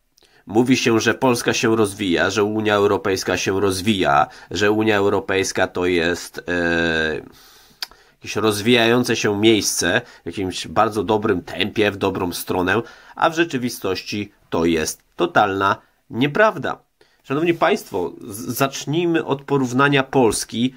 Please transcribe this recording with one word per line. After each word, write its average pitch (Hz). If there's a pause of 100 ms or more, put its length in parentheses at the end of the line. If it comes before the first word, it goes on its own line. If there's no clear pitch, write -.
(460)
mówi 120
się, 113
że 110
Polska 120
się 113
rozwija, 98
że 104
Unia 107
Europejska 98
się 98
rozwija, 92 (240)
że 101
Unia 107
Europejska 95
to 90
jest, 87 (100)
e, 85 (920)
jakieś -
rozwijające 113
się 104
miejsce 104 (220)
w -
jakimś 92
bardzo 104
dobrym 104
tempie, 101
w 101
dobrą 95
stronę, 92 (340)
a 165
w 156
rzeczywistości 117 (180)
to 82
jest 80 (140)
totalna 101 (340)
nieprawda. 143 (440)
Szanowni 160
państwo, 104
z-, 113
zacznijmy 160
od 135
porównania 135
Polski 123